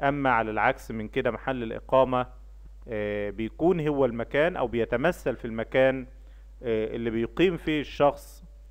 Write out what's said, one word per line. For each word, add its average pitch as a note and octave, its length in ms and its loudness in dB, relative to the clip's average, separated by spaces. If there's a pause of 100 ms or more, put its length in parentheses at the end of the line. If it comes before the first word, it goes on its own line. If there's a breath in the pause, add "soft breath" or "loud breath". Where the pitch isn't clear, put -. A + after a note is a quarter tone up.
أما C#3 300 2
على A2+ 200 2
العكس A2 400 0
من A2 180 -6
كده، B2 220 0
محل B2+ 320 -4
الإقامة، B2 640 2 (640)
آه، G#2 420 -2
بيكون D3+ 580 0
هو C#3 160 2
المكان C3+ 520 0
أو C3 100 0
بيتمثل A#2+ 680 0
في - 80 -12
المكان، B2+ 600 2 (560 soft breath)
آه، A2+ 340 -2
اللي A#2 140 -2
بيقيم D#3+ 460 2
فيه D#3 240 -2
الشخص، - 640 0 (260)